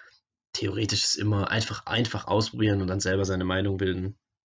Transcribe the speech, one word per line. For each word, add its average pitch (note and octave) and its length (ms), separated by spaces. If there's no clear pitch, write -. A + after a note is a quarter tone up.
Theoretisches G#2 600
immer. G#2 360
Einfach, G#2+ 340
einfach A2 420
ausprobieren G#2+ 540
und F#2 60
dann F#2+ 120
selber G2 260
seine F#2 200
Meinung F#2+ 320
bilden. F#2 400